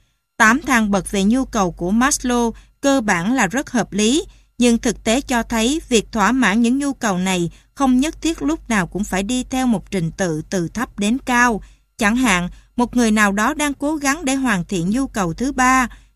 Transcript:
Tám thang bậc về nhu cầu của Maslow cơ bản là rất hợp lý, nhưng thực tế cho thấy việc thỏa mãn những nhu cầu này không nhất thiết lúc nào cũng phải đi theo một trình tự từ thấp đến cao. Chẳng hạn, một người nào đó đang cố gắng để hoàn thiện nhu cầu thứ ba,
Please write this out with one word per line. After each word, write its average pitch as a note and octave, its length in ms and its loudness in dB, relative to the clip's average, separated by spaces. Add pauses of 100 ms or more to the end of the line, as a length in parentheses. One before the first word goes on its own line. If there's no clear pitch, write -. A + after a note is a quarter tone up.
(360)
Tám A#3 260 4
thang A3+ 280 0
bậc G3 200 -2
về G3 140 0
nhu B3 200 2
cầu G3 260 -2
của F3 220 -4
Maslow A#3+ 600 0 (280)
cơ C#4 200 2
bản G3+ 340 0
là B3 120 2
rất A3+ 240 -4
hợp G#3+ 220 -2
lý, A3+ 320 2 (340)
nhưng A#3 200 4
thực - 260 -4
tế A#3 160 0
cho A#3+ 220 -2
thấy A#3+ 460 -2
việc A3 240 0
thỏa G#3+ 200 2
mãn A#3 300 2
những A#3+ 160 2
nhu C#4 140 -2
cầu G3+ 260 -4
này F3+ 320 -2 (240)
không B3+ 260 2
nhất D#4 220 -4
thiết E4 200 -2
lúc D4+ 260 -4
nào G3+ 180 0
cũng F#3 180 -6
phải F#3+ 180 -2
đi B3 220 -4
theo C4 220 -2
một A3 240 0
trình E3 200 -2
tự D#3+ 400 -4
từ F3 180 -2
thấp - 300 -8
đến G#3 200 0
cao. A#3+ 440 0 (360)
Chẳng A3 180 2
hạn, F#3+ 320 2 (280)
một A#3 200 -2
người A#3 140 4
nào G#3+ 220 4
đó G#3+ 220 0
đang D4 200 -2
cố D4 220 -4
gắng D4 280 -2
để C4 100 0
hoàn A#3 300 -2
thiện F3+ 260 -4
nhu C4 160 0
cầu F3+ 280 -4
thứ C4 180 -4
ba, B3+ 360 2 (260)